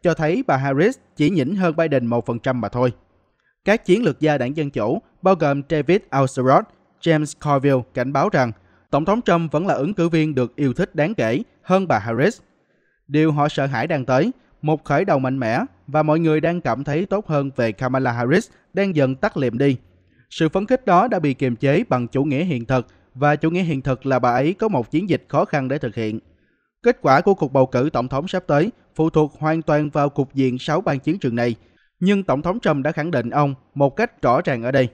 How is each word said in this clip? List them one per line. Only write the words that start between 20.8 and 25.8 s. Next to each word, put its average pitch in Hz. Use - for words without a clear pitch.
đó 196
đã 208
bị 147
kiềm 127
chế 147
bằng 123
chủ 135
nghĩa 151
hiện 123
thực, 127
và 147
chủ 160
nghĩa 180
hiện 147
thực 135
là 131
bà 123
ấy 139
có 220
một 139
chiến 180
dịch 143
khó 156
khăn 135
để 139
thực 120